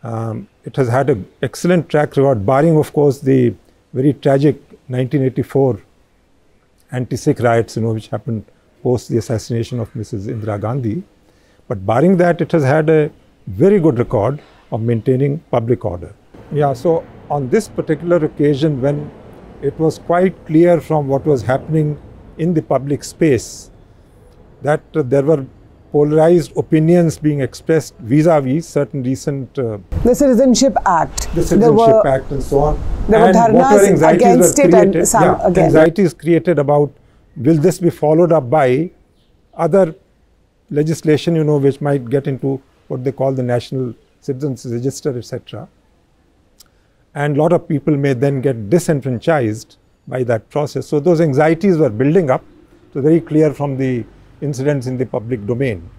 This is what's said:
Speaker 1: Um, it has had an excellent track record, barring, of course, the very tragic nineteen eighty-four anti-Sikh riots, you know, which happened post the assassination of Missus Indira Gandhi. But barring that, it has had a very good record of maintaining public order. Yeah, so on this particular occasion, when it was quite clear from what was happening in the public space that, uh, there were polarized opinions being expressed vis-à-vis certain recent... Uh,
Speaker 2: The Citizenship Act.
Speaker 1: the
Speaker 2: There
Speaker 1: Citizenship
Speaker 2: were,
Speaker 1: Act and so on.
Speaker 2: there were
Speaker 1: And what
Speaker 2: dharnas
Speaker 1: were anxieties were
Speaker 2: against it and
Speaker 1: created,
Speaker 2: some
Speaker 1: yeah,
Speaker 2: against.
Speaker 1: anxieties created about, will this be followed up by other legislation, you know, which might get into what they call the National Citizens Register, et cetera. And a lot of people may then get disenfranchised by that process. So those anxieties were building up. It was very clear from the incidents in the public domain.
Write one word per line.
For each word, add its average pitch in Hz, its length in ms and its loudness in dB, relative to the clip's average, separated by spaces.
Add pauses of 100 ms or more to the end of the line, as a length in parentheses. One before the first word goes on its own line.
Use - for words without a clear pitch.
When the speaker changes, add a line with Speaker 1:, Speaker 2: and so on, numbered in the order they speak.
Speaker 1:
Um, 113 440 -8 (160)
it - 140 -14
has 135 100 0
had 131 240 0
an 98 160 -4 (160)
excellent 170 440 -2
track 147 300 -2
record, 135 260 2
barring, 143 320 2
of 147 160 0
course, 143 280 2
the 131 340 2 (400)
very 131 200 0
tragic 139 460 0 (300)
nineteen 127 320 -2
eighty-four 131 580 0 (1120)
anti-Sikh 127 480 -4
riots, 117 360 0
you 110 80 -4
know, 113 100 -2
which 110 140 -8
happened 110 380 -8 (360)
post 123 280 -2
the 120 100 -2
assassination 117 600 -6
of - 160 -10
Missus 104 300 -10
Indira 107 340 -8
Gandhi. 120 440 -6 (640)
But 95 180 -8
barring 147 320 2
that, 170 240 2
it 151 100 -4
has 160 120 2
had 156 260 2
a 156 220 2 (340)
very 185 340 2
good 147 200 2
record 120 420 -2 (300)
of 120 100 -4
maintaining 127 560 0 (140)
public 120 340 -2
order. 87 300 -10 (360)
Yeah, 143 220 0
so 165 320 -2 (240)
on 143 200 -6
this 202 180 0
particular 165 580 -2
occasion, 147 560 -2
when 147 300 -4 (500)
it 139 180 -6
was 160 200 -2
quite 180 480 -2
clear 170 340 4
from 147 260 -2
what 135 180 -2
was 135 180 0
happening 147 580 -2 (380)
in 165 160 -2
the 156 80 -2
public 139 400 -4
space - 680 -2 (960)
that, 147 180 0 (140)
uh, 151 80 0
there 139 180 2
were 139 240 0 (460)
polarized 156 640 2
opinions 160 640 2
being 147 240 -2
expressed - 580 -4
vis-à-vis 147 680 2
certain 143 380 -4
recent... 135 560 -6
Uh, 113 180 -4 (260)
Speaker 2:
The 240 120 4
Citizenship 254 680 2
Act. 160 440 -2
Speaker 1:
the - 60 -6
Speaker 2:
There 165 80 0
Speaker 1:
Citizenship 165 320 4
Speaker 2:
were, 220 320 4
Speaker 1:
Act 135 240 -2
and 139 100 -4
so 139 180 -2
on. 151 200 0 (300)
Speaker 2:
there 220 100 4
were 226 60 6
Speaker 1:
And - 100 4
what 226 160 4
Speaker 2:
dharnas 262 200 4
Speaker 1:
were 196 160 6
anxieties 170 140 4
were 196 300 6
Speaker 2:
against 175 280 4
it 185 40 4
and 170 80 6
Speaker 1:
created, 185 360 4
Speaker 2:
some 208 160 2
Speaker 1:
yeah, - 240 2
Speaker 2:
against. 175 280 2
Speaker 1:
anxieties 165 380 4
created 165 460 0
about, 147 340 0 (420)
will 156 220 2
this 165 220 0
be 170 100 2
followed 156 420 2
up 143 180 0
by 147 400 0 (640)
other 165 400 2 (760)
legislation, 156 640 0
you 160 80 0
know, 151 140 0
which 139 240 0
might 143 280 -4
get 139 160 -2
into 135 360 -6 (260)
what 131 160 -8
they 135 80 -2
call 135 220 -2
the 131 100 -4
National 123 500 -4 (280)
Citizens 135 440 -8
Register, 123 520 -6
et 113 80 -10
cetera. 113 420 -14 (1500)
And 143 200 -2
a 135 60 0
lot 165 100 2
of 165 160 0
people 151 300 0
may 139 160 0
then 135 260 -2
get 117 300 -4
disenfranchised 127 1040 -2 (320)
by 127 160 -6
that 117 260 -4
process. 143 380 -6
So 147 140 -2
those 165 180 2
anxieties 160 580 2
were 151 120 2
building 143 400 0
up. 135 160 -2 (460)
It - 40 -14
was 135 80 -4
very 160 160 4
clear 151 340 0
from 143 220 -6
the 127 300 -4 (340)
incidents 139 480 -4
in 127 100 -6
the 123 80 -4
public 113 400 -8
domain. 117 420 -6 (100)